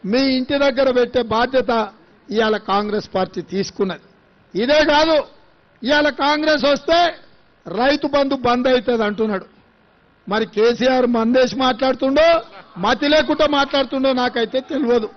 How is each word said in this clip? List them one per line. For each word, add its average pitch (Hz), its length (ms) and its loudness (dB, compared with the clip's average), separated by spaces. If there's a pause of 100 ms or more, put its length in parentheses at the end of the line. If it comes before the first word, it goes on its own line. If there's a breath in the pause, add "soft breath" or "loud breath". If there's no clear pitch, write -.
(100)
మీ 247 100 2 (160)
ఇంటి 262 220 -2
దగ్గర 269 320 2
పెట్టే 247 320 0
బాధ్యత 240 500 -2 (580)
ఇవాళ 214 260 0
కాంగ్రెస్ 208 580 -4
పార్టీ 185 280 -2
తీసుకున్నది. 190 640 -6 (560)
ఇదే 294 220 2
కాదు, 302 320 2 (680)
ఇవాళ 294 260 0
కాంగ్రెస్ 294 560 0
వస్తే 285 360 0 (680)
రైతు 269 380 0
బంధు 277 280 0
బంద్ 247 340 0
అవుతుంది 247 360 0
అంటున్నాడు. 208 420 -4 (840)
మరి 214 180 -2
కేసీఆర్ 240 600 2
మందేసి 240 500 2
మాట్లాడుతుండో 262 720 2 (500)
మతి 240 300 0
లేకుండా 302 380 2
మాట్లాడుతుండో 277 680 0
నాకైతే 247 480 -2
తెలియదు. 247 560 -2